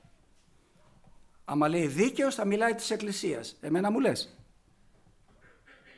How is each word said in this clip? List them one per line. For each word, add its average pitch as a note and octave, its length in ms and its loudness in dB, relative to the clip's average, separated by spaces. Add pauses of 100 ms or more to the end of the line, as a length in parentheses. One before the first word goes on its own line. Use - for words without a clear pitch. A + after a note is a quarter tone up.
(1400)
Άμα D3 240 2
λέει E3 180 2
δίκαιος, B3+ 480 2
θα G#3+ 100 -4
μιλάει G#3+ 300 2
της - 160 -6
Εκκλησίας. G3 720 -4
Εμένα F3 300 0
μου A#3+ 100 0
λες. F3+ 380 0 (1600)